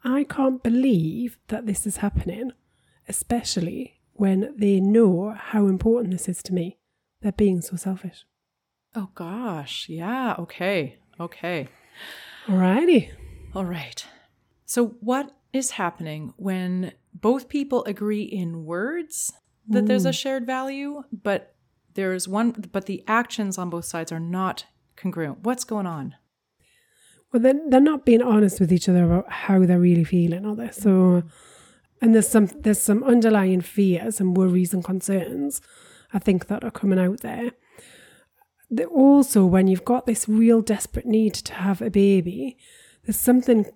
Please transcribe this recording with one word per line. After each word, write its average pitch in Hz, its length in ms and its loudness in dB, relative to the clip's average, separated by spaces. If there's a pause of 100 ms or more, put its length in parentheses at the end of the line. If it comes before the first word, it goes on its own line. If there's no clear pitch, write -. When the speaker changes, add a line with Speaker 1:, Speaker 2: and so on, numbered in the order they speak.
Speaker 1:
I 262 200 0
can't 269 400 -2
believe 233 720 0 (120)
that 233 180 -8
this 196 180 -6
is 202 120 -6
happening, 208 540 -4 (560)
especially 226 920 -6 (140)
when 196 440 0
they 202 220 2
know 202 580 2
how 208 300 0
important 220 440 0
this 180 160 -6
is 180 160 -6
to 185 100 -6
me. 175 260 -4 (420)
They're 208 100 -2
being 190 300 0
so - 140 -10
selfish." 185 500 -8 (680)
Speaker 2:
Oh, 202 180 -10
gosh. 180 760 -10
Yeah. 202 500 -6
Okay. 170 580 -6 (220)
Okay. 170 480 -8 (800)
Speaker 1:
Alrighty. 202 640 2 (420)
Speaker 2:
All 190 120 -6
right. - 380 -12 (640)
So 240 220 -2 (140)
what 262 340 -4 (180)
is 262 180 -4
happening 156 680 -8
when 185 560 -4 (200)
both 247 360 -2
people 277 360 -2
agree 208 360 -4
in 165 440 -8
words 262 680 -8 (360)
that 208 180 2
there's 202 180 2
a - 40 2
Speaker 1:
Mm. - 120 -2
Speaker 2:
shared 269 240 -6
value, 277 680 -8
but - 440 -6 (400)
there's 185 320 -4
one, 220 240 0 (200)
but 196 140 -6
the 185 220 -8
actions 220 500 -2
on 180 120 -6
both 170 160 -8
sides 165 260 -8
are 165 80 -8
not 180 460 -6 (300)
congruent? 165 480 -6
What's 247 200 -4
going 208 240 -6
on? 147 280 -10 (1160)
Speaker 1:
Well, 240 100 2
they're, 262 260 4
they're 254 140 6
not 294 240 2
being 233 160 6
honest 208 380 2
with 170 120 2
each 180 160 2
other 180 180 4
about 170 260 0
how 190 340 2
they're 175 140 4
really 175 240 4
feeling, 170 420 0
are 214 100 -4
they? 233 140 -10
So, 202 200 -2
Speaker 2:
Mm. 185 340 6 (760)
Speaker 1:
and 226 140 6
there's 220 140 4
some, 214 160 6 (160)
there's 208 200 0
some 214 220 2
underlying 214 580 4
fears 196 600 0
and 180 160 2
worries 185 360 2
and 180 100 -2
concerns, 190 800 -4 (520)
I 202 60 -2
think, 185 280 0
that 208 160 -6
are 233 80 -8
coming 190 280 0
out 185 220 0
there. 233 300 -8 (1160)
The, 220 160 -4
also, 277 600 6
when 185 220 6
you've 185 180 2
got 247 200 0
this - 240 -2
real 226 320 4
desperate - 440 -4
need 220 300 2
to - 200 -12
have 190 260 -2
a 226 80 -4
baby, 196 680 2 (480)
there's 220 120 -4
something 247 480 4 (100)